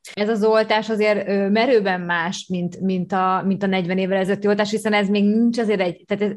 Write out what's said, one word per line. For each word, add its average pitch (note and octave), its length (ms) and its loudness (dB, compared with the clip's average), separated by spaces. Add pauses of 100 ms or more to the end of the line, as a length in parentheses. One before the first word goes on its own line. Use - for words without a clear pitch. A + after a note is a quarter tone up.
(140)
Ez G#3 160 -2
az G#3+ 140 0
oltás G#3+ 460 2
azért, G#3+ 380 0
ö, G3 220 0
merőben G3+ 520 2
más, F3 480 -4
mint, F3 300 -4
mint F#3 320 -2
a, F#3 340 0
mint G3 180 0
a G3 40 0
negyven F#3+ 300 0
évvel F#3+ 200 0
ezelőtti G3 300 -2
oltás, G#3 220 0
hiszen G#3+ 240 -2
ez G#3 160 2
még G3+ 140 2
nincs A#3 340 2
azért G#3+ 220 0
egy... F3+ 260 -4
Tehát G3+ 180 -2
ez, G3+ 140 0